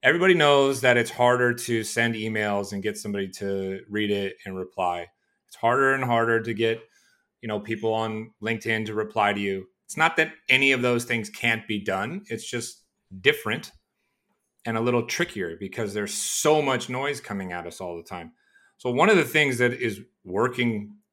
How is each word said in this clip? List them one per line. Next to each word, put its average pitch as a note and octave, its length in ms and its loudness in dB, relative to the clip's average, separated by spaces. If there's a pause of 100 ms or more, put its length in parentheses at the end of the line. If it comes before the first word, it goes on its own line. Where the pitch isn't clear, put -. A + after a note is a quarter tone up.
Everybody E3+ 320 6
knows C#3 480 6
that B2 140 6
it's A#2+ 140 0
harder B2 420 4
to A#2+ 300 -2
send A#2 320 0
emails G#2+ 580 -2
and G2 100 -6
get G#2 140 -2
somebody G2+ 340 -6
to G2 580 -6
read G#2 220 -2
it G2 260 -2 (100)
and F#2+ 100 -10
reply. F2+ 520 -4 (400)
It's - 80 -20
harder C3+ 360 4
and C3+ 120 0
harder A#2 360 2
to A2+ 140 -6
get, A2+ 260 0 (600)
you A2+ 60 -10
know, G#2+ 100 -4
people A2 340 -4
on A2 480 -4
LinkedIn A2 460 -4
to G#2+ 80 -8
reply G#2+ 380 0
to G2+ 80 -2
you. G2 260 -4 (200)
It's - 100 -12
not D#3+ 200 2
that D#3 160 0 (160)
any C3+ 240 4
of B2+ 100 2
those B2 220 2
things A2+ 240 -4
can't A2+ 380 -2
be G#2 140 -4
done. G#2 480 -4
It's A2 200 -8
just - 360 -10 (360)
different C3 520 0 (920)
and A2+ 120 -2
a A2+ 40 0
little A#2+ 260 2
trickier F#2+ 520 -4
because G3 360 -6
there's G#3 180 -4
so - 480 2
much C3 280 -2
noise C3+ 320 -6
coming F#2+ 320 -8
at F2 140 -8
us - 140 -14
all F2 160 -8
the E2+ 60 -12
time. E2+ 300 -12 (440)
So - 140 -4
one D3 180 4
of G#3+ 80 6
the D#3+ 80 4
things C3+ 340 0
that B2 140 4
is A2+ 280 -4 (240)
working A2+ 720 -2 (160)